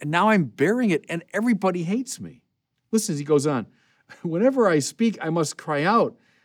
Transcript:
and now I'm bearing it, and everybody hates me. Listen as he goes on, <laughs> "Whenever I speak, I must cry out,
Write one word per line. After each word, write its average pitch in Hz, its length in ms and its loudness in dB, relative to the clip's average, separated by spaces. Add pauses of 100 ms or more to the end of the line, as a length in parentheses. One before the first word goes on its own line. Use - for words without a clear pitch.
and 147 100 -6
now 180 180 2
I'm 202 160 4
bearing 196 440 0
it, 160 200 0
and 165 140 -8 (100)
everybody 190 500 0
hates 220 360 -4
me. 82 220 -16 (500)
Listen 220 220 -2
as 143 60 -4
he 147 60 -6
goes 147 220 2
on, 127 200 -2 (280)
<laughs> - 260 -20
"Whenever 220 460 2
I 165 120 4
speak, 220 420 -2
I 160 80 -6
must 165 280 -2
cry 147 260 -4
out, 196 340 2 (280)